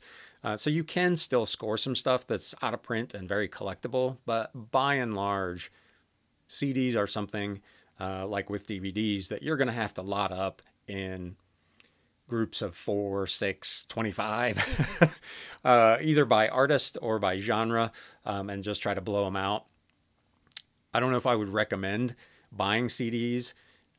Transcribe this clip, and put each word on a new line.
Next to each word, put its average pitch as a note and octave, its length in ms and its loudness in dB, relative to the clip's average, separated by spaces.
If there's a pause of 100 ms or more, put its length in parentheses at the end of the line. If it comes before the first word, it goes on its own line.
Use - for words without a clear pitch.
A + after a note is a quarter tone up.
(440)
Uh, A2 140 -2
so - 120 -2
you D#3+ 140 0
can F3+ 320 2
still B2 300 2
score A2 320 -2
some C3 180 -2
stuff B2+ 300 0
that's - 360 -4
out A#2 120 -2
of A#2 100 -8
print A#2 300 -4
and F#2+ 140 -10
very G2 200 0
collectible, B2 760 -4
but A2+ 260 -2 (200)
by C#3 240 4
and A#2 200 0
large, G2 560 -2 (760)
C C#3 260 -2
Ds B2+ 220 2
are G#2 120 2
something, G2+ 540 -4 (380)
uh, F#2+ 280 -4
like G2+ 220 -4
with G2+ 160 -4
D G2+ 140 -6
V F#2+ 120 -4
Ds, G2+ 360 0
that - 160 -6
you're D3+ 140 -2
gonna B2+ 140 0
have A2+ 240 -4
to F#2 60 -6
lot G2 300 -2
up F#2 300 -4 (260)
in F#2 480 -8 (920)
groups A2+ 340 -2
of F#2+ 140 -4
four, G2+ 500 -2
six, - 600 -2
twenty-five, A2 1300 0 (220)
<laughs> - 240 -16
uh, A#2+ 360 8
either D3+ 240 4
by A2 240 6
artist C#3 520 2
or A2 180 0
by F#2+ 200 0
genre, A2+ 520 2 (340)
um, G2+ 240 -4
and G2 140 -6
just G2+ 180 -4
try G#2 120 0
to G2 80 -2
blow G2+ 240 0
'em F#2+ 120 -2
out. G2 280 0 (1300)
I A#2 60 2
don't B2+ 120 2
know B2 60 2
if - 80 -2
I A#2+ 100 4
would G#2+ 140 -2
recommend G#2+ 640 -2 (360)
buying G#2+ 380 0
C A#2 200 -4
Ds, A#2+ 440 -2 (460)